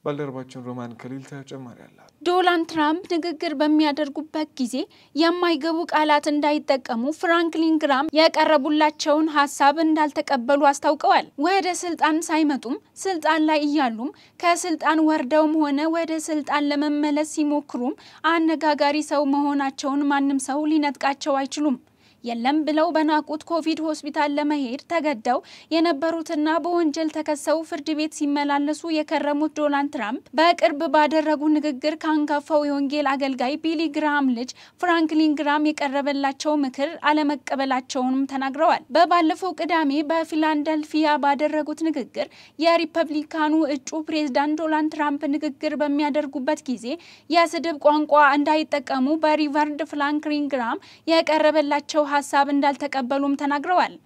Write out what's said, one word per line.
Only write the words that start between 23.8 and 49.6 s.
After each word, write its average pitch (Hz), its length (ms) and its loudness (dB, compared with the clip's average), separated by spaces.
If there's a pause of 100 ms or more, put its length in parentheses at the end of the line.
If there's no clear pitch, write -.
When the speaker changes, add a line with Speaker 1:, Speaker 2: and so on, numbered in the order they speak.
Speaker 2:
ሆስፒታል 302 520 -2
ለመሄድ 285 520 -2
ተገደው 277 540 -2 (320)
የነበሩትና 320 880 0
በወንጀል 320 520 0
ተከሰው 311 520 -2
ፍርድ 311 300 -8
ቤት 311 220 -4
ሲመላለሱ 285 760 -2
የከረሙት 302 640 0
ዶናልድ 285 360 0
ትራምፕ 240 340 -6 (100)
በቅርብ 320 460 2 (100)
ባደረጉ 302 580 2
ንግግር 302 480 0
ካንጋፋው 302 680 0
የወንጌል 285 440 0
አገልጋይ 269 480 -2
ቢሊ 320 320 -2
ግራሃም 294 420 0
ልጅ 240 200 -4 (280)
ፍራንክሊን 320 580 2
ግራም 302 300 0
የቀረበላቸው 285 880 -2
ምክር 277 340 -2 (120)
አለመቀበላቸውንም 269 1200 -2
ተናግረዋል። 269 640 0
በባለፈው 349 640 2
ቅዳሜ 320 380 0 (140)
በፊላደልፊያ 311 1120 0
ባደረጉት 302 640 0
ንግግር 302 440 -4 (320)
የሪፐብሊካኑ 320 960 0 (140)
እጩ 294 340 -6
ፕሬዝዳንት 302 540 0
ዶናልድ 311 360 0
ትራምፕ 294 360 -4
ንግግር 302 480 -4
በሚያደርጉበት 294 880 -2
ጊዜ 226 200 -6 (460)
የስድብ 330 500 0
ቋንቋ 294 320 4 (200)
እንዳይጠቀሙ 294 840 0
በሪቨርድ 302 680 0